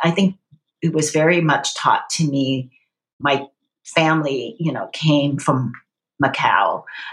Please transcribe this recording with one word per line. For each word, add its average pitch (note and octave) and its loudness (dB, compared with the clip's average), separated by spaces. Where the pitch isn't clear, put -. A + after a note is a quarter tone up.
I E3+ 2
think F#3+ 2
it D#3+ 0
was D#3 0
very E3+ 4
much D3+ 0
taught - 0
to E3 0
me. C3+ -2
My C#3 0
family, D#3 0
you D#3+ -2
know, G#2 -8
came D3 2
from C3 -2
Macau, G2 0